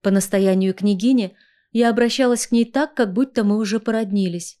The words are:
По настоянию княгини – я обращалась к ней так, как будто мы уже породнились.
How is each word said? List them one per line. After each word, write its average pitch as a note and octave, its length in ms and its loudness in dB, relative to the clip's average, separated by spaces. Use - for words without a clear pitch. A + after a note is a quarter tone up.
По G3+ 100 0
настоянию F#3+ 600 2
княгини – G#3 640 0
я A#3 180 2
обращалась A#3+ 580 0
к - 40 -4
ней A#3 140 2
так, C#4+ 280 -4
как G#3 200 -2
будто B3 300 -2
мы G#3 140 2
уже G#3+ 220 -2
породнились. G3 800 -4